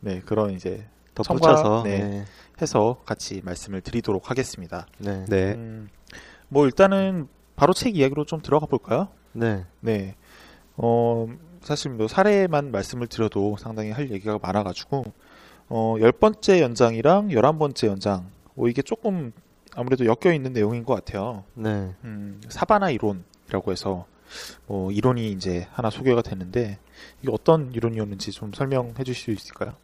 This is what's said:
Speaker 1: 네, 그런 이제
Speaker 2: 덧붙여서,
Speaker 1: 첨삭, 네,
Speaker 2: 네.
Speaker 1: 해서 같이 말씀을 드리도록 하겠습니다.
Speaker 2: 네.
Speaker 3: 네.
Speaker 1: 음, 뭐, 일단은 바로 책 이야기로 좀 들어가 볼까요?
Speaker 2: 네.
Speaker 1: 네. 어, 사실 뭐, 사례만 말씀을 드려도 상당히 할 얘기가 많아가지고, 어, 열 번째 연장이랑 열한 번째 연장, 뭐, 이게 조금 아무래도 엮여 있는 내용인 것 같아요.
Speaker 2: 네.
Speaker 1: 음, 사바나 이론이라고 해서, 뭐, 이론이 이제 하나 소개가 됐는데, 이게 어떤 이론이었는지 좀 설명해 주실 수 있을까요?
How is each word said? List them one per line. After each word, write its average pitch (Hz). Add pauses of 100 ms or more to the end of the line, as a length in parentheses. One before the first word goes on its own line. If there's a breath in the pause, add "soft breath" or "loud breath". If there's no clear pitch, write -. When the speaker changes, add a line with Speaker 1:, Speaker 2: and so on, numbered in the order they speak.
Speaker 1:
네, 95
그런 104
이제 95 (280)
Speaker 2:
덧붙여서, 160
Speaker 1:
첨삭, 110
네, 101
Speaker 2:
네. 101 (380 soft breath)
Speaker 1:
해서 120
같이 104
말씀을 92
드리도록 113
하겠습니다. 92 (120)
Speaker 2:
네. 98
Speaker 3:
네. 95
Speaker 1:
음, 110 (600 loud breath)
뭐, 143
일단은 190 (300)
바로 147
책 214
이야기로 143
좀 156
들어가 147
볼까요? 135 (240)
Speaker 2:
네. 110 (160)
Speaker 1:
네. 101 (600 soft breath)
어, 117 (360)
사실 147
뭐, 110
사례만 185
말씀을 113
드려도 104
상당히 107
할 131
얘기가 104
많아가지고, 101 (640 soft breath)
어, 113
열 113
번째 208
연장이랑 127
열한 139
번째 135
연장, 98 (240)
뭐, 120
이게 120
조금 180 (420)
아무래도 127
엮여 117
있는 131
내용인 117
것 131
같아요. 101 (100)
Speaker 2:
네. 104 (120)
Speaker 1:
음, 101
사바나 196
이론이라고 101
해서, 92 (600 loud breath)
뭐, 98
이론이 113
이제 90
하나 117
소개가 120
됐는데, 101 (420 loud breath)
이게 131
어떤 139
이론이었는지 110
좀 107
설명해 131
주실 120
수 98
있을까요? - (120)